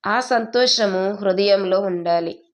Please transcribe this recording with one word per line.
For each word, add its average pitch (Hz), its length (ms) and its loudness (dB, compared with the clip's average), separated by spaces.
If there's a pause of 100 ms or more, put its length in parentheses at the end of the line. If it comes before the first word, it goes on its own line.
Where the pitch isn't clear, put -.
ఆ 220 120 0
సంతోషము 226 920 0
హృదయంలో 196 640 2
ఉండాలి. 170 640 -2 (100)